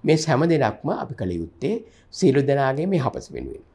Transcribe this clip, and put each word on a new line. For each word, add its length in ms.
මේ 140
සෑම 280
දෙයක්ම 460
අපි 220
කළ 180
යුත්තේ 440
සියලු 280
දෙනාගේ 460
මේ 120
යහපත 280
වෙනුවෙන්. 360